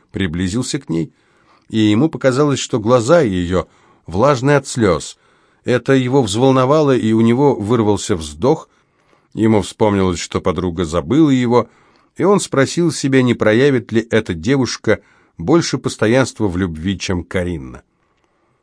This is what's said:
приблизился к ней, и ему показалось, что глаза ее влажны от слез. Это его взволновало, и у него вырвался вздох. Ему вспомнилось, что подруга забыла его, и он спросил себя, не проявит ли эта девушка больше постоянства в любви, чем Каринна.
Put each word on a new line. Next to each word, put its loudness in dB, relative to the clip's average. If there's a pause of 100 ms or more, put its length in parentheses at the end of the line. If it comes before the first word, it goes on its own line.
(120)
приблизился -4
к -12
ней, -4 (580)
и -2
ему 4
показалось, 0
что -4
глаза 2
ее 0 (400)
влажны 0
от 0
слез. -2 (460)
Это 0
его 2
взволновало, 2
и 0
у 2
него 2
вырвался 0
вздох. -4 (640)
Ему 2
вспомнилось, 0
что -6
подруга -4
забыла 2
его, 2 (480)
и -4
он 2
спросил 0
себя, 0
не 2
проявит 2
ли 0
эта 0
девушка -2 (400)
больше 0
постоянства -2
в -4
любви, -4
чем -4
Каринна. -6 (800)